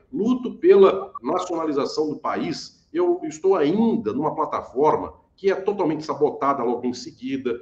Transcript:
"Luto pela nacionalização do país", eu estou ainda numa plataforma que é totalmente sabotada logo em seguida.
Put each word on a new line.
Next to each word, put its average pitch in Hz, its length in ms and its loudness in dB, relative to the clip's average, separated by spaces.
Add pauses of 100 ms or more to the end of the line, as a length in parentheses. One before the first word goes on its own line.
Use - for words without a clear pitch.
(140)
"Luto 226 460 -2
pela 180 520 6 (120)
nacionalização 151 880 -2
do 131 80 -8
país", 117 760 -6
eu 175 300 0
estou 170 320 0
ainda 170 580 2
numa 147 220 -2
plataforma 120 840 0 (180)
que 196 140 0
é 185 60 2
totalmente 175 480 -2
sabotada 139 580 0
logo 117 240 -2
em 123 60 -2
seguida. 120 720 -6